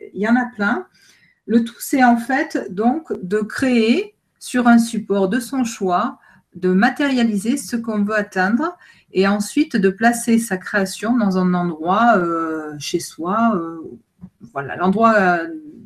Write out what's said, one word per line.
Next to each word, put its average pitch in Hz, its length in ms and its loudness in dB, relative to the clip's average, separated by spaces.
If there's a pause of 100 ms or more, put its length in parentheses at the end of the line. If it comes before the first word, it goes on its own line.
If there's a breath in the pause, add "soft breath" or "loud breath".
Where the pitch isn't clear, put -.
(140)
il 180 60 -6
y 214 80 0
en 240 80 4
a 247 100 0
plein. 233 400 -2 (600 soft breath)
Le 233 180 2
tout, - 160 -10
c'est 262 240 0
en 240 120 6
fait 262 560 -4
donc 240 400 -2 (100)
de 196 180 -2
créer 247 760 0 (240)
sur 247 300 0
un 233 100 8
support 196 500 0
de 240 120 -2
son 262 240 -4
choix, 202 540 -2 (360 soft breath)
de 180 140 -2
matérialiser 240 880 2
ce - 180 -8
qu'on 226 300 -2
veut 214 120 -2
atteindre 208 600 0 (360 soft breath)
et 190 140 2
ensuite 208 500 0
de 190 140 4
placer 226 480 2
sa 190 200 -2
création 202 580 -2
dans 196 220 2
un 180 160 2
endroit, 180 640 2
euh, 160 600 -4
chez 170 220 -4
soi, 208 560 -2
euh, 165 240 -8 (720)
voilà, 139 240 -8
l'endroit, 208 420 4
euh, 175 300 2 (360)